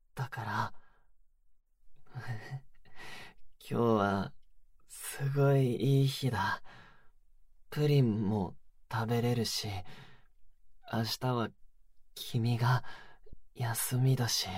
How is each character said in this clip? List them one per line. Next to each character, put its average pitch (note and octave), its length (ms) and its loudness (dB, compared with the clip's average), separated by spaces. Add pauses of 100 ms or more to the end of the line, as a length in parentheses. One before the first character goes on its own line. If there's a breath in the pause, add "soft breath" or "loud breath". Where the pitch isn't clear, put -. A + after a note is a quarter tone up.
(140)
だ B2+ 140 -6
か - 160 -8
ら。 G#2+ 280 -2 (1400 soft breath)
<laughs> A#2+ 500 -8 (1040 loud breath)
今 A2+ 120 0
日 - 20 4
は、 G2+ 500 4 (560)
す - 420 -6
ご C#3 240 6
い C3 220 4
い C#3 280 6
い - 40 6
日 C3+ 220 0
だ。 G2 320 0 (1080 loud breath)
プ D3 180 0
リ C#3+ 120 6
ン A2 280 4
も G2 280 0 (360)
食 A2+ 140 -2
べ A#2 160 0
れ A#2+ 120 2
る A#2 100 0
し、 - 240 -4 (1200 loud breath)
明 A2+ 120 0
日 B2+ 300 -2
は A#2 140 0 (680)
君 A#2 440 0
が B2 260 4 (680 loud breath)
休 A#2 420 -2
み C3 200 6
だ A#2+ 120 0
し、 - 280 -2